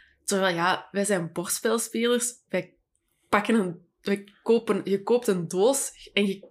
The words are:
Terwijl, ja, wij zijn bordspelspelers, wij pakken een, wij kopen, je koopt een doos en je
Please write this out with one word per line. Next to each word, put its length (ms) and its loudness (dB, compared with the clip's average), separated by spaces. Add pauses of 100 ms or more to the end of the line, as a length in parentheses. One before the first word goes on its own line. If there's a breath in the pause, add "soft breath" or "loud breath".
(240 loud breath)
Terwijl, 320 0
ja, 360 0
wij 140 -2
zijn 280 -2
bordspelspelers, 1000 -2 (160)
wij 240 -6 (560)
pakken 260 2
een, 220 0 (240)
wij 220 -2 (200)
kopen, 400 2
je 200 0
koopt 240 2
een 200 0
doos 680 0
en 140 2
je 240 -6